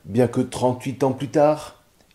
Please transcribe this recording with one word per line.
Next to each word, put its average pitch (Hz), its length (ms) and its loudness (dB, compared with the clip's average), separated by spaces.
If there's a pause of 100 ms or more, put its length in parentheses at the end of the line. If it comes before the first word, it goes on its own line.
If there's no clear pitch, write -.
bien 113 220 2
que 127 140 -2
trente-huit 123 640 -2
ans 135 80 4
plus 139 180 -6
tard. 151 520 0 (340)